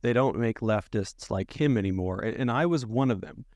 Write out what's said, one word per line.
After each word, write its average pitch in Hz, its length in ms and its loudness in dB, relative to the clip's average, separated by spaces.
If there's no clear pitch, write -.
"They 120 100 2
don't 123 260 4
make 113 220 0
leftists 107 680 -2
like - 300 -4
him 143 160 4
anymore." 92 440 0
And, - 160 -2
and 123 160 -2
I 139 120 2
was 160 220 0
one 127 240 2
of 95 120 0
them. - 220 -14